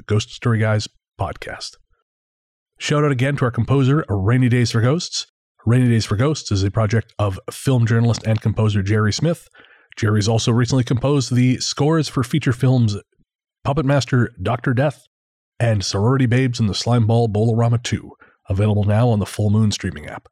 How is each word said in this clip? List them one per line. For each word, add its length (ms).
Ghost 240
Story 280
Guys 300
Podcast. 560
Shout 260
out 60
again 260
to 80
our 60
composer, 580
Rainy 400
Days 220
for 100
Ghosts. 460
Rainy 220
Days 180
for 100
Ghosts 360
is 100
a 80
project 480
of 200
film 340
journalist 420
and 140
composer 420
Jerry 300
Smith. 360
Jerry's 320
also 240
recently 320
composed 500
the 240
scores 500
for 140
feature 300
films 440
Puppet 200
Master, 460
Doctor 320
Death, 320
and 260
Sorority 420
Babes 340
and 80
the 60
Slimeball 580
Bolorama 500
two, 300
available 360
now 240
on 100
the 80
Full 240
Moon 220
streaming 340
app. 260